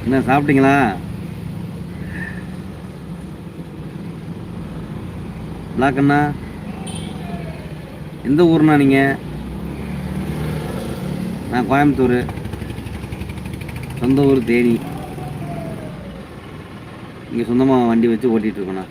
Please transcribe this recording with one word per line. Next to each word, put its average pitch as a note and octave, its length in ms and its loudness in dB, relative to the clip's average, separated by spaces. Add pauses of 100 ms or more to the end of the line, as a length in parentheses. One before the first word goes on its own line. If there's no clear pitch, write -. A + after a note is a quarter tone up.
என்ன C3 140 4 (100)
சாப்பிட்டீங்களா? C#3 480 6 (4000)
பிளாக் C3+ 260 2
அண்ணா, C#3+ 180 6 (2000)
எந்த D3 200 6
ஊர்ண்ணா D#3 320 8
நீங்க? C3+ 400 6 (2250)
நான் A#2+ 180 0
கோயம்புத்தூர், C3 480 6 (1800)
சொந்த C3+ 220 4
ஊர் C3+ 220 6
தேனி. A#2+ 300 6 (2500)
இங்க A#2 200 0
சொந்தமா B2+ 360 6
வண்டி A#2 200 6
வச்சு A2+ 320 4
ஓட்டிட்டு G2+ 200 0
இருக்கோண்ணா. F#2 320 -6